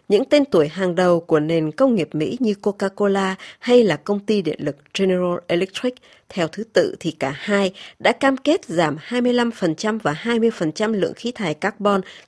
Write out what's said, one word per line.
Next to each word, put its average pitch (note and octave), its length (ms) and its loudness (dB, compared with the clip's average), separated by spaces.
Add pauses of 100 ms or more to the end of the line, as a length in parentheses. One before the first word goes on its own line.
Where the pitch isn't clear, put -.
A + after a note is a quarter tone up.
những G#3 160 4
tên D4 200 4
tuổi D#3+ 240 2
hàng F3+ 260 -2
đầu F3 260 4
của D#3+ 200 2
nền D#3 320 0
công C4 220 2
nghiệp E3 180 0
Mỹ D#3 280 -2
như G#3+ 220 0
Coca-Cola G3 720 -2 (240)
hay B3 260 6
là E3 120 2
công G#3 240 -4
ty G#3 220 -2
điện D#3 200 -4
lực D3 140 -6 (220)
General F3+ 480 0
Electric. F#3+ 480 -4 (340)
Theo E3 200 -2
thứ G3 240 -8
tự - 280 2
thì E3+ 100 -4
cả C#3 260 -6
hai G3 360 0 (260)
đã G#3+ 140 2
cam C4+ 240 0
kết D#4+ 280 0
giảm D#3+ 360 0
hai B3 200 -4
mươi B3 120 2
lăm A#3+ 180 0
phần E3+ 240 -2
trăm A3 240 -4
và D#3 140 -2
hai A#3 280 -2
mươi A3+ 100 4
phần E3 220 -4
trăm G#3+ 200 -2
lượng F#3+ 220 -2
khí A#3 180 -8
thải F3 220 -4
carbon G3 460 -2 (280)